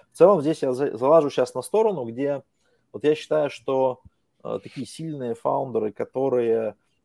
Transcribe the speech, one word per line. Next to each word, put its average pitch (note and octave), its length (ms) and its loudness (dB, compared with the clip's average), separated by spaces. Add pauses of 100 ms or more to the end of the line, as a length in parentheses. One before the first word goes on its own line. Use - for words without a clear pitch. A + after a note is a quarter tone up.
(120)
В - 60 -20
целом F3+ 240 8
здесь D3+ 200 -2
я C3+ 100 0
за-, C3 240 -4
залажу C#3+ 340 4
щас B2+ 240 -2
на B2+ 80 -8
сторону, G3+ 420 -2
где C3 380 -4 (500)
вот G#2 120 -14
я D3+ 100 4
считаю, D3+ 360 -2
что, C3 500 -2 (440)
э, A2 180 -6
такие - 240 -12
сильные C#3+ 480 -8
фаундеры, B2+ 580 -2
которые, A#2 840 -2 (300)